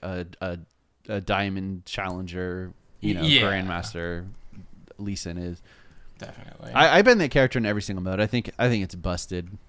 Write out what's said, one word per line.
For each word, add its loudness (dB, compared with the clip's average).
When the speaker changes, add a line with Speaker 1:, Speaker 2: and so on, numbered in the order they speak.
Speaker 1:
a, -6
a, -6
a -4
diamond -2
challenger, -6
you 0
know, -2
Speaker 2:
Yeah. 6
Speaker 1:
grandmaster -4
Lee -6
Sin -8
is. -8
Speaker 2:
Definitely. -16
Speaker 1:
I, 8
I 8
ban 8
that 2
character 4
in 0
every 0
single -4
mode. 0
I 4
think, -2
I 4
think 2
it's -8
busted. -4